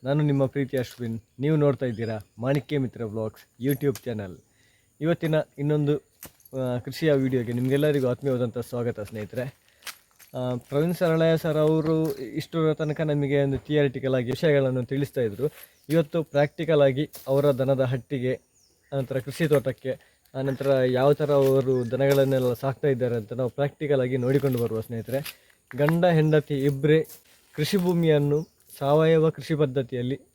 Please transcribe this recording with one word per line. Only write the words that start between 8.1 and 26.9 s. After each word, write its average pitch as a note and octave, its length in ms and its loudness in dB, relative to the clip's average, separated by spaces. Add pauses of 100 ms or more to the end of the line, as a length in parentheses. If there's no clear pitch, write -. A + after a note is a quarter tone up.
ಆತ್ಮೀಯವಾದಂಥ B2 480 -2
ಸ್ವಾಗತ A#2+ 420 -6
ಸ್ನೇಹಿತರೆ. G#2+ 440 -8 (920)
ಆ, B2+ 200 -4
ಪ್ರವೀಣ್ D3 400 -2
ಸರಳಯ್ಯ E3 420 2
ಸರ್ D#3 200 -2
ಅವರು D#3+ 600 2
ಇಷ್ಟರ D#3 560 -4
ತನಕ D3+ 280 -4
ನಮಗೆ C#3+ 420 0
ಒಂದು C#3 140 0
ಥಿಯರಿಟಿಕಲ್ C3+ 580 0
ಆಗಿ B2+ 100 0
ವಿಷಯಗಳನ್ನು C3 600 2
ತಿಳಿಸ್ತಾ C#3 360 -4
ಇದ್ರು. A#2 300 -2 (380)
ಇವತ್ತು D#3+ 340 0
ಪ್ರಾಕ್ಟಿಕಲ್ D3 580 0
ಆಗಿ C#3 280 2 (180)
ಅವರ C#3 180 2
ದನದ C3+ 360 2
ಹಟ್ಟಿಗೆ, B2+ 580 -2 (540)
ಆನಂತರ C3+ 260 -4
ಕೃಷಿ C#3 280 -4
ತೋಟಕ್ಕೆ, C#3 760 -2 (160)
ಆನಂತರ C3+ 460 0
ಯಾವ B2+ 280 4
ಥರ D3 180 0
ಅವರು C3 600 2
ದನಗಳನ್ನೆಲ್ಲ C3+ 600 2
ಸಾಕ್ತಾ C3+ 340 -4
ಇದ್ದಾರೆ B2 280 0
ಅಂತ A2 180 -6
ನಾವು B2 160 -4
ಪ್ರಾಕ್ಟಿಕಲ್ C#3 520 -2
ಆಗಿ B2+ 160 -2
ನೋಡಿಕೊಂಡು C3 420 0
ಬರುವ A2+ 220 -4
ಸ್ನೇಹಿತರೆ. A#2 680 -8 (260)
ಗಂಡ E3 280 4
ಹೆಂಡತಿ D#3 600 2
ಇಬ್ಬರೇ D3 420 2 (480)